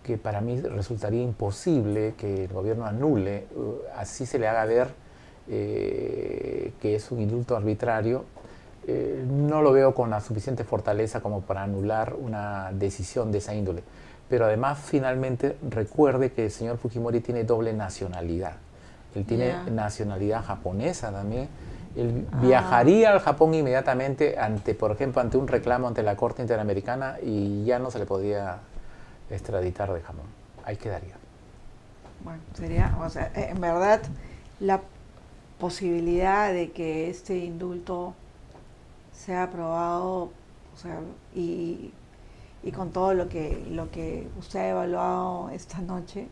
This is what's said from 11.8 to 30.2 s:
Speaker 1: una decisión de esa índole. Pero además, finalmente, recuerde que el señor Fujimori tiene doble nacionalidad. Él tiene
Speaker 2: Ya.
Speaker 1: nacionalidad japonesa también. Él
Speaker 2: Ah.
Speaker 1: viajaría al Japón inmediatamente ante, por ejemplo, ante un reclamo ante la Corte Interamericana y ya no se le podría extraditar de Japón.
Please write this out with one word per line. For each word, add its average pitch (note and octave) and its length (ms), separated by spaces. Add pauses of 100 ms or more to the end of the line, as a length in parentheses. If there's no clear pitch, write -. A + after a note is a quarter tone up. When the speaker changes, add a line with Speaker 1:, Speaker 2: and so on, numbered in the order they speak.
Speaker 1:
una G#2 580
decisión G2 600
de G2+ 80
esa G#2 160
índole. F#2 260 (480)
Pero A#2 160
además, B2 320
finalmente, C3 800 (140)
recuerde B2+ 600
que A2+ 140
el G2+ 60
señor A#2 260
Fujimori A#2 440
tiene A#2 240
doble A2+ 280
nacionalidad. F2+ 840 (580)
Él G2+ 100
tiene A#2+ 220
Speaker 2:
Ya. B2+ 240
Speaker 1:
nacionalidad G#2 720
japonesa G#2 680
también. G#2+ 360 (480)
Él A#2 360
Speaker 2:
Ah. B2+ 120
Speaker 1:
viajaría C3 680
al F#3+ 100
Japón D#3+ 340
inmediatamente C3+ 840
ante, G#2+ 380
por G#2+ 160
ejemplo, C3 280
ante A#2+ 180
un C3+ 100
reclamo B2 400
ante A#2 160
la G#2 120
Corte A#2+ 280
Interamericana A2+ 800
y G2+ 420
ya B2 140
no B2+ 100
se A#2+ 80
le G2+ 80
podría G2 540 (720)
extraditar F#2+ 600
de E2+ 100
Japón. D2+ 260 (360)